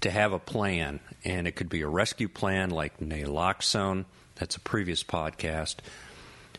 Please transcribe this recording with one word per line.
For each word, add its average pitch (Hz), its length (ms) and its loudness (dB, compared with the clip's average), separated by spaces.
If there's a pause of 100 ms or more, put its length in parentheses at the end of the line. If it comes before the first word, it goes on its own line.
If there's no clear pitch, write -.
to 95 100 2
have 104 220 4
a 90 60 0
plan. 85 600 0 (260)
And 90 220 0
it 85 100 -2
could 90 120 -2
be 80 140 0
a 73 60 -2
rescue 101 380 2
plan 95 440 2
like 78 280 -2
naloxone, 90 1080 2 (280)
that's - 220 -4
a - 40 -12
previous 87 440 0
podcast, 80 720 -2 (840)